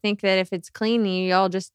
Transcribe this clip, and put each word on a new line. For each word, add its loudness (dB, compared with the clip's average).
think -2
that 2
if -2
it's -8
clean -2
and 0
you 2
all 4
just -4